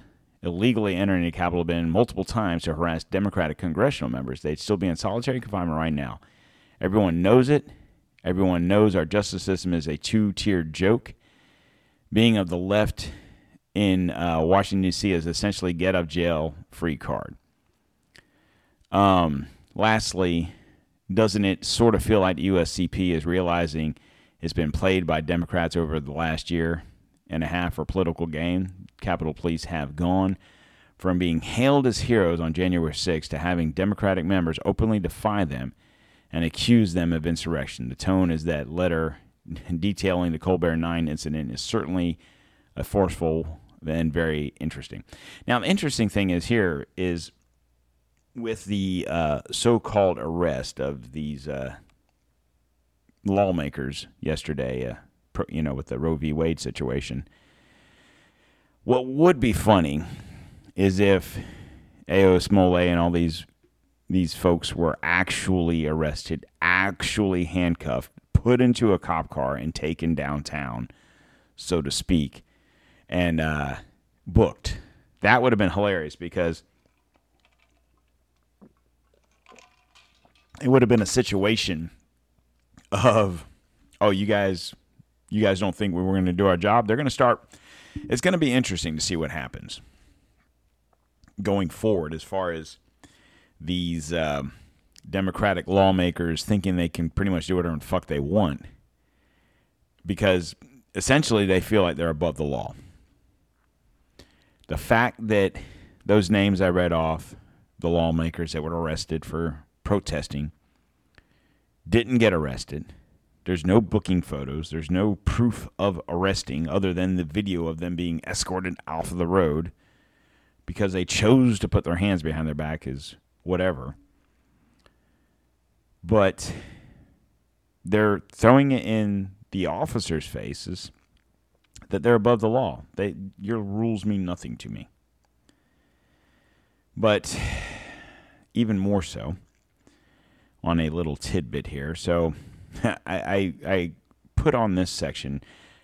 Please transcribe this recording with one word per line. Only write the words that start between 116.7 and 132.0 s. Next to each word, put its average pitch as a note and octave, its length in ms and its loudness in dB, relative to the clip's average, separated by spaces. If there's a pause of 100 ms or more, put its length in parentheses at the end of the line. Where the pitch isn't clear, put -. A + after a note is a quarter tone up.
than F#2 220 0
the F2+ 80 0
video E2+ 440 -4
of D#2+ 100 -6
them F2 180 -6
being E2+ 320 -4
escorted F#2 480 -6 (100)
off E2 240 -6
the F2 160 -2
road E2+ 460 2 (920)
because G2 260 -2
they F#2 140 -2
chose A#2+ 540 4
to F#2 100 -2
put G2 160 2
their E2+ 100 0
hands F#2 260 2
behind D#2 240 -4
their D#2 80 -4
back D2+ 320 -6
is C2+ 300 -10 (280)
whatever. F2 520 -2 (2000)
But G2 500 2 (1300)
they're G#2 340 2 (140)
throwing C3+ 400 6
it B2 100 -2
in G2+ 480 -2 (200)
the F#2+ 160 -2
officers' E2+ 600 -4
faces - 640 -10 (960)
that G2+ 140 -2